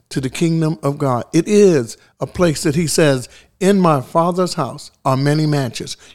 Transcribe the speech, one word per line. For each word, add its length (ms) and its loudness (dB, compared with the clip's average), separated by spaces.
to 120 -6
the 100 -4
kingdom 520 0
of 160 -2
God. 340 -2
It 160 2
is 480 4
a 60 -6
place 360 -2
that 120 0
he 120 0
says, 420 2
"In 200 4
my 200 2
Father's 540 -2
house 360 -8
are 120 0
many 300 0
mansions." 500 -4